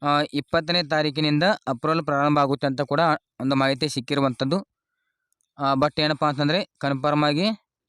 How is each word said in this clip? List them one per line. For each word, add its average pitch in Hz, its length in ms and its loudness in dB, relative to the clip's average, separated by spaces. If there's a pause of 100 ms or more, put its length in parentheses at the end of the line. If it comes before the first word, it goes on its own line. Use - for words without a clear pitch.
ಆ, 147 200 2 (100)
ಇಪ್ಪತ್ತನೇ 165 500 -2
ತಾರೀಕಿನಿಂದ 151 600 0 (260)
ಅಪ್ರೂವಲ್ 156 360 -2
ಪ್ರಾರಂಭ 147 340 2
ಆಗುತ್ತೆ 139 280 0
ಅಂತ 135 140 -2
ಕೂಡ 143 200 -2 (400)
ಒಂದು 135 160 0
ಮಾಹಿತಿ 135 320 0
ಸಿಕ್ಕಿರುವಂಥದ್ದು. 135 800 -2 (920)
ಆ, 139 160 0
but 143 260 0
ಏನಪ್ಪಾ 151 280 0
ಅಂತಂದ್ರೆ 147 400 0 (100)
ಕನ್ಫರ್ಮ್ 147 460 0
ಆಗಿ 151 240 2 (400)